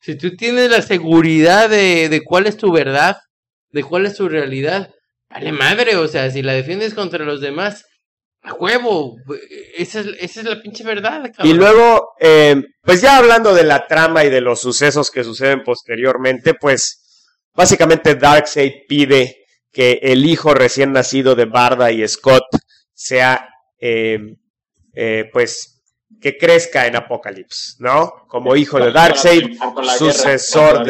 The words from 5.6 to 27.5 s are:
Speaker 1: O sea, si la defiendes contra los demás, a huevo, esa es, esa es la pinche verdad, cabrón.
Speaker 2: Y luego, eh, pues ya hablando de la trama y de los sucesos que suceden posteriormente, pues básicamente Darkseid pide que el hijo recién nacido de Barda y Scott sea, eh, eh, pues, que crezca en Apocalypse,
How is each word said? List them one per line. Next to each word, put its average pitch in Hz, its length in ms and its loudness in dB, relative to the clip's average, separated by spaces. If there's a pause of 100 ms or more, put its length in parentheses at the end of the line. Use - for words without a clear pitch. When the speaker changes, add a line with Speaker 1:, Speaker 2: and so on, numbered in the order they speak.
Speaker 1:
O 165 100 -2
sea, 135 240 -4
si 135 120 -8
la 131 100 -4
defiendes 180 420 -6
contra 170 300 -8
los 147 160 -8
demás, 165 440 -10 (560)
a - 140 -18
huevo, 185 600 -4 (600)
esa 175 240 -10
es, 202 60 -10 (140)
esa 180 200 -16
es 226 60 -14
la 214 160 -10
pinche 208 220 -20
verdad, 220 380 -8 (120)
cabrón. 170 120 -4
Speaker 2:
Y 160 60 4
luego, 220 680 4
eh, 156 340 6 (280)
pues 180 200 2
ya 277 160 6
hablando 233 340 4
de 185 120 6
la 143 220 2
trama 160 380 2
y 143 60 2
de 131 100 2
los 123 200 -2
sucesos 135 500 -2
que 127 140 -6
suceden 127 400 -4
posteriormente, 127 920 -2
pues - 720 -6 (260)
básicamente 160 640 2
Darkseid 143 760 0
pide 135 560 0 (280)
que 123 300 2
el 131 220 2
hijo 156 300 2
recién 131 380 0
nacido 131 420 0
de 117 120 2
Barda 123 440 0
y 110 180 -2
Scott 131 360 2 (500)
sea, 127 540 -2 (320)
eh, 113 380 -2 (760)
eh, 110 380 -6
pues, - 420 -6 (460)
que 139 180 -6
crezca 165 480 2
en 120 100 -4
Apocalypse, 104 840 -12